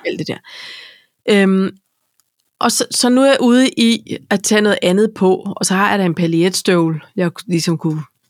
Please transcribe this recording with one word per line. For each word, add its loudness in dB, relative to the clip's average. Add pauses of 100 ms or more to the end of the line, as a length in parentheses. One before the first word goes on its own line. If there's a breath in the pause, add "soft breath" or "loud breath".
alt -6
det -8
der. -8 (920 loud breath)
Øhm, 2 (840)
og 2
så, -2
så 0
nu 4
er 4
jeg 4
ude 4
i -2 (140)
at -2
tage 0
noget 2
andet 2
på, 2 (200)
og -4
så -2
har 0
jeg 0
da 0
en 0
paljetstøvle, 0 (160)
jeg -2 (160)
ligesom -2
kunne -4 (280)